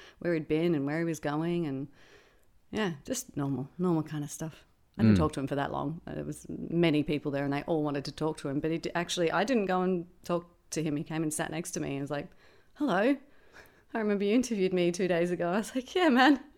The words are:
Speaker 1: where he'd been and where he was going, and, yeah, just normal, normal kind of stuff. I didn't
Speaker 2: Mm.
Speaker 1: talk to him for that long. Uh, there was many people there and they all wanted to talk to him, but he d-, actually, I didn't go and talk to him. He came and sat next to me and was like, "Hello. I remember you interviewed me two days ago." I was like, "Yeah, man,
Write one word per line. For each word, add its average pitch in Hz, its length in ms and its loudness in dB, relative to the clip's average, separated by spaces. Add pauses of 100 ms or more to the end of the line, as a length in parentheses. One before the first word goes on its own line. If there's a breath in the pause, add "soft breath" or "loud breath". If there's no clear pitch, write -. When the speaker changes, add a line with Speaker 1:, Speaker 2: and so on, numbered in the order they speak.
(200 loud breath)
Speaker 1:
where 170 140 0
he'd 156 140 -2
been 165 260 2
and 139 120 0
where 151 140 -2
he 170 40 -2
was 160 160 -4
going, 165 460 -2
and, 139 220 -4 (840 soft breath)
yeah, 202 220 -2 (120)
just - 320 -8
normal, 139 320 -4 (100)
normal 175 260 2
kind 151 200 -6
of 143 60 -10
stuff. - 340 -12 (320)
I 110 60 0
didn't 107 140 8
Speaker 2:
Mm. - 40 6
Speaker 1:
talk 151 140 2
to 147 60 -6
him 135 60 -2
for 139 80 -6
that 139 160 -2
long. 143 380 -4
Uh, 151 60 -10
there 151 100 -6
was 147 240 -10
many 165 560 2
people 147 260 -2
there 139 140 -2
and 139 80 -2
they 143 160 -2
all 156 160 0
wanted 143 220 -2
to 143 60 -8
talk 156 260 -4
to 151 100 -6
him, 139 100 -2
but 156 140 -2
he 165 60 -2
d-, 160 180 -6
actually, 170 340 0
I 170 140 2
didn't 220 220 2
go 185 160 2
and 180 240 0 (180)
talk 170 220 -2 (240)
to 156 120 -2
him. 151 140 0
He 160 80 -4
came 160 180 -4
and 156 100 -2
sat - 200 -4
next 165 200 -8
to 170 80 -6
me 147 120 -4
and 139 80 -4
was 143 100 -6
like, 147 160 -4 (480 soft breath)
"Hello. 240 420 2 (800 loud breath)
I 226 40 -2
remember 208 260 0
you 202 100 4
interviewed 208 400 2
me 175 160 4
two 180 160 0
days 175 240 2
ago." 175 200 0
I 190 80 2
was 214 140 -4
like, 254 220 -6
"Yeah, 359 140 4
man, 262 320 6 (180)